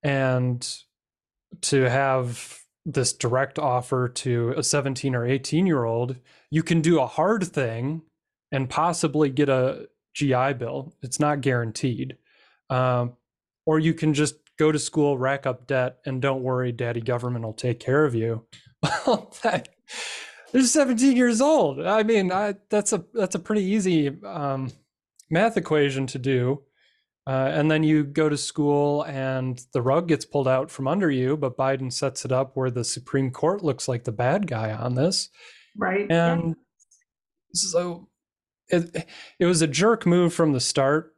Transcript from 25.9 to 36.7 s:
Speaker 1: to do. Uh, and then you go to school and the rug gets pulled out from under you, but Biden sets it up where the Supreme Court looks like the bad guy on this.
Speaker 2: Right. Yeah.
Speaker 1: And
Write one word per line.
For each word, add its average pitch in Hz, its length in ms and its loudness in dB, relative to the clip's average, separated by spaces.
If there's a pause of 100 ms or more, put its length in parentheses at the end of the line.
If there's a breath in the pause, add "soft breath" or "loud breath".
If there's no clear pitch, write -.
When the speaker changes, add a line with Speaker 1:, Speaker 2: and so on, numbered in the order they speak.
Speaker 1:
to 135 120 -8
do. 127 440 0 (640)
Uh, 131 260 0
and 156 180 2
then 156 120 2
you 156 200 4
go 151 260 0
to 147 80 0
school 147 680 0
and 131 720 -6
the 127 80 0
rug 139 260 2
gets 147 180 0
pulled 139 220 0
out 131 220 2
from 135 180 -6
under 175 220 0
you, 131 260 0
but 135 220 -4
Biden 131 340 -2
sets 135 340 -4
it 127 60 -2
up 131 240 -2
where 127 140 0
the 120 140 -4
Supreme 131 480 -2
Court 175 320 0
looks 139 240 -2
like 123 160 -4
the 120 80 -4
bad 131 360 0
guy 110 240 -4
on 117 220 -6
this. 151 360 0 (460 loud breath)
Speaker 2:
Right. 202 340 -2
Yeah. 170 240 2
Speaker 1:
And 165 220 -2 (960)